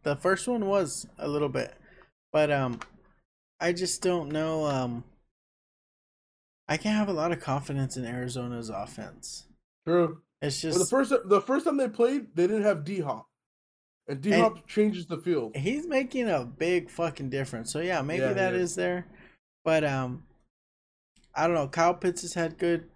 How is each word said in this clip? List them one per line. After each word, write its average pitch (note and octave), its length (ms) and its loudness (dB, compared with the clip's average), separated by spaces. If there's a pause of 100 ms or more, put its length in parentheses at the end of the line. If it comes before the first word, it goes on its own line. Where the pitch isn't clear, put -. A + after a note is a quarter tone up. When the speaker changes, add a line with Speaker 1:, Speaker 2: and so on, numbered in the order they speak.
Speaker 1:
the C#3+ 120 0
first F#3 320 0
one A#3 180 -2
was G3 420 0 (100)
a D3 100 -6
little D3 220 0
bit. B2+ 280 -4 (560)
But, D3+ 180 4
um, C3 280 0 (800)
I E3+ 140 2
just F3+ 280 -2
don't F3 280 0
know, D#3 360 0
um, B2+ 380 -2 (1600)
I D#3 100 -2
can't G#3+ 200 0
have G#3 120 2
a G3 40 -2
lot E3 180 0
of E3 80 -2
confidence C#3 560 -4
in B2+ 100 -6
Arizona's A#2+ 640 -6
offense. - 800 -12 (400)
Speaker 2:
True. E3+ 340 2 (200)
Speaker 1:
It's C#3+ 220 -4
Speaker 2:
Well, D#3+ 100 0
the F3+ 60 4
Speaker 1:
just F#3 120 2
Speaker 2:
first, C4+ 220 4 (120)
the G3 160 6
first C4+ 240 0
time D4 120 2
they C4 120 2
played, A#3+ 460 0
they F3 120 4
didn't G#3+ 160 2
have G3 200 2
D-Hop. D3 440 -4 (800)
And C#3 140 -6
D-Hop A3 340 6
Speaker 1:
And - 120 -20
Speaker 2:
changes G#3 400 2
the E3+ 100 -4
field. C3+ 380 -2
Speaker 1:
he's A#3+ 320 -2
making C4 420 0
a D3 160 2
big E3+ 440 0
fucking D3 400 -4
difference. B2+ 420 -6
So, D3 80 -4
yeah, E3+ 220 -2
maybe D3+ 200 -2
Speaker 2:
Yeah, C3 80 2
he - 60 0
Speaker 1:
that F#3+ 180 2
Speaker 2:
is. F3+ 180 0
Speaker 1:
is F3 40 -8
there. F3+ 320 -2 (560)
But, D#3+ 200 4
um, C3 420 -2 (1080)
I D3+ 140 0
don't F3 80 2
know. D3 120 0
Kyle E3 280 2
Pitts F3 260 -2
has F3 120 -8
had E3 240 -2
good E3+ 380 0